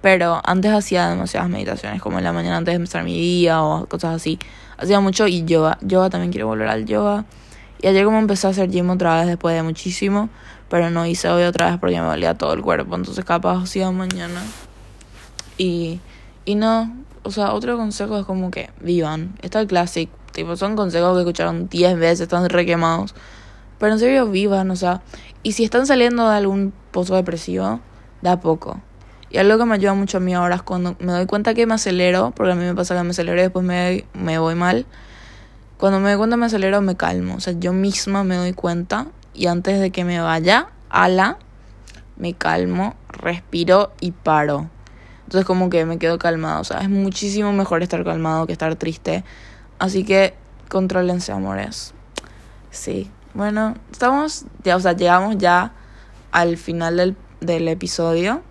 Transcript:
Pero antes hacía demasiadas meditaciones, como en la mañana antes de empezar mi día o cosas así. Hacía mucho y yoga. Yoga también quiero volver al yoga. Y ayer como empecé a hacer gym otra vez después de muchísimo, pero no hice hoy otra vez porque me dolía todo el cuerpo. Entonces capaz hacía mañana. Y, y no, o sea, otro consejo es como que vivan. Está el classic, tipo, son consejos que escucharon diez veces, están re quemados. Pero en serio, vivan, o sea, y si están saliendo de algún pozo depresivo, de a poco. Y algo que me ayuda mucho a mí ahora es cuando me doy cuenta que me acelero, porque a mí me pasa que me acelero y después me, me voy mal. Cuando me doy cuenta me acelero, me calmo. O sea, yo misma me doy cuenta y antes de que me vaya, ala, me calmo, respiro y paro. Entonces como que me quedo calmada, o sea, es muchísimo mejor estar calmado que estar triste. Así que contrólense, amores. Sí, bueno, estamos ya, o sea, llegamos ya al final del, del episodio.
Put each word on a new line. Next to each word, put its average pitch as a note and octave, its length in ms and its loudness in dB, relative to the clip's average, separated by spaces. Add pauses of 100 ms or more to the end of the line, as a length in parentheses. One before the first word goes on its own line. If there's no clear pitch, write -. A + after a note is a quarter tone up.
Pero F3 440 4
antes F#3+ 280 2
hacía F#3+ 360 2
demasiadas F3+ 400 -2
meditaciones, G#2 520 -6
como F2+ 180 -4
en - 60 -2
la E2+ 80 -2
mañana E2+ 260 -2
antes E3+ 140 -2
de F3 40 0
empezar E3+ 260 -4
mi E3+ 160 -4
día E3+ 440 2
o D#3 240 0
cosas E3 280 -4
así. E3 240 -4 (380)
Hacía G3+ 240 2
mucho G3 260 2
y F3 180 0
yoga. D#3+ 360 2
Yoga F#3 300 2
también F3 200 -4
quiero F3 160 -4
volver A2 220 -2
al A2 180 -2
yoga. G#2 380 0 (560)
Y - 80 0
ayer F#3+ 160 6
como A3 140 4
empecé G3+ 280 2
a F#3+ 40 4
hacer F#3 200 0
gym F3+ 200 0
otra F3+ 260 2
vez E3 100 2
después E3+ 280 0
de E3 80 0
muchísimo, G3 680 -2 (380)
pero E3+ 220 2
no E3+ 160 0
hice E3+ 220 -2
hoy F3 160 4
otra F3 260 2
vez F3 80 -2
porque F2 220 0
me E2 60 -2
dolía D#2+ 300 0
todo - 160 -2
el - 100 -2
cuerpo. - 340 0
Entonces F#3 280 -6
capaz F3+ 380 0
hacía F#3+ 280 -2
mañana. F#3 500 -6 (1160)
Y, E3+ 420 -4 (440)
y G3+ 100 -2
no, A3+ 420 0 (280)
o G#3 60 -6
sea, G3+ 220 -2
otro A#3+ 240 -2
consejo G#3 420 -4
es G3 60 -4
como F#3 260 -4
que - 200 -10 (100)
vivan. E3 640 -2
Está F#3+ 180 -2
el G#3+ 60 0
classic, F3 420 -2 (240)
tipo, E3+ 240 -6
son G3+ 200 -2
consejos F3+ 380 2
que F3+ 60 4
escucharon E3+ 480 -2
diez F3 300 4
veces, E3+ 240 4
están F3 260 0
re F3 160 4
quemados. E3+ 500 0 (640)
Pero G#3+ 140 2
en A3 60 2
serio, B3+ 300 4
vivan, G3 420 2
o F#3 60 -2
sea, F3+ 260 -2 (400)
y G#3+ 100 -4
si A3+ 120 2
están A#3+ 220 2
saliendo A#3+ 420 4
de G#3+ 80 4
algún G3 360 0 (180)
pozo F#3 260 -2
depresivo, F#3 640 -2 (420)
de F3 80 2
a F3+ 100 2
poco. E3 400 -2 (500)
Y - 80 -2
algo G#3 200 6
que A#3 80 2
me A3+ 80 2
ayuda G3 200 2
mucho G3 240 -2
a - 20 0
mí F#3 140 0
ahora F3+ 220 0
es F3+ 60 -6
cuando F3+ 380 -4
me F3+ 120 -2
doy F3+ 140 0
cuenta G#3 280 0
que A#3 120 4
me A3+ 80 0
acelero, F3+ 600 2
porque F#3 180 2
a - 20 2
mí F3 100 -2
me F3+ 100 -2
pasa F3+ 220 -2
que F3 60 0
me F3 80 -2
acelero F3 280 -2
y F3+ 40 6
después F#3 220 0
me, F3+ 500 0
me E3 240 -2
voy D#3+ 160 2
mal. F3+ 320 0 (920)
Cuando G3 240 2
me G3 80 2
doy G3+ 100 2
cuenta A3+ 180 2
me A#3+ 100 2
acelero, G3+ 340 2
me F#3+ 160 0
calmo. F3+ 400 -2
O F#3 40 -8
sea, F3+ 120 -4
yo F3+ 200 -2
misma G3 520 0
me F#3 120 0
doy F3+ 160 -2
cuenta F3+ 540 -4 (280)
y F3+ 120 -2
antes F3+ 340 0
de F#3+ 100 0
que F3+ 140 -4
me F3 160 -2
vaya, E3+ 500 2 (180)
ala, F#3 500 2 (800)
me F3 180 -6
calmo, F3+ 600 -2 (160)
respiro F3 880 0
y F3+ 120 -4
paro. D3+ 580 0 (540)
Entonces F#3+ 220 0
como F#3 220 2
que E3+ 160 2
me E3 140 -4
quedo E3+ 200 0
calmada, D#3+ 400 -2
o - 60 -4
sea, - 140 -6
es G3 100 -2
muchísimo G3+ 640 -2
mejor F#3 300 0
estar F3 200 -4
calmado D#3+ 440 -2
que E3 60 -6
estar D#3+ 240 -4
triste. D#3+ 480 -6 (540)
Así F#3+ 260 -2
que F#3+ 300 4 (340)
contrólense, F3+ 640 0
amores. G2 600 -8 (800)
Sí, - 400 -8 (240)
bueno, G#3+ 400 -2 (180)
estamos C#4 540 -2 (180)
ya, F3 100 4
o F#3 60 2
sea, F3+ 120 2
llegamos F3+ 440 4
ya F#3 360 2 (600)
al E3+ 240 2
final E3+ 400 -4
del, F#3 200 0 (240)
del E3 280 -2
episodio. E3+ 840 -2